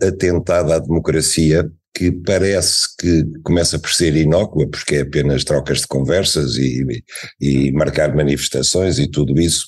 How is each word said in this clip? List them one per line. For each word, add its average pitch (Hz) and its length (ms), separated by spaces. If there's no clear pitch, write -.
atentado 87 680
à 82 60
democracia 80 920
que 90 160
parece 92 800
que 82 260
começa 85 360
por - 120
ser 80 260
inócua, 80 520
porque - 280
é 71 40
apenas 69 440
trocas 71 360
de - 60
conversas 69 720
e, 65 280
e 67 320
marcar 73 420
manifestações 73 840
e 69 100
tudo 71 320
isso, 85 280